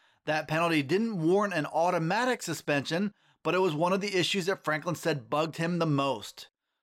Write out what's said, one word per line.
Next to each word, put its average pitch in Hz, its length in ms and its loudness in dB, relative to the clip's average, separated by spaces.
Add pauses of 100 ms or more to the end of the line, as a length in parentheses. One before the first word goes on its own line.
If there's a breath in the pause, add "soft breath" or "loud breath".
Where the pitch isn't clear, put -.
(260 soft breath)
That 151 220 -2
penalty 160 340 2
didn't 190 400 0
warrant 190 320 4
an 151 120 -2
automatic 180 760 0
suspension, 160 720 -2 (320 soft breath)
but 160 100 0
it 185 60 4
was 185 140 2
one 175 180 0
of 196 80 2
the 196 180 -2
issues 175 280 0
that 190 180 -2
Franklin 156 320 -2
said 135 340 -4
bugged 151 280 -2
him 170 200 -2
the 165 80 0
most. 139 600 -2 (340)